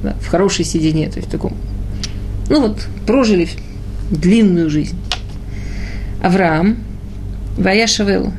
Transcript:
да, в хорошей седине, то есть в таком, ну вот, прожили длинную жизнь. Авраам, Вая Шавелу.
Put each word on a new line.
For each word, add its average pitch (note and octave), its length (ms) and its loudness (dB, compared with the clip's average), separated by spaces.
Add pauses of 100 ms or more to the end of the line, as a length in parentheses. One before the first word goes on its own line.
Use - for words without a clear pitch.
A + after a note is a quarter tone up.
да, G3+ 160 -2
в - 100 -6
хорошей F#3+ 360 2
седине, D#3 460 0
то - 80 -8
есть - 100 -6
в - 20 -8
таком, - 240 -4 (960)
ну D4 140 4
вот, G#3 260 -2 (180)
прожили G#3+ 420 4 (600)
длинную F3 600 4
жизнь. D3+ 260 -2 (1300)
Авраам, F3+ 560 4 (800)
Вая G3 280 4
Шавелу. G3+ 520 2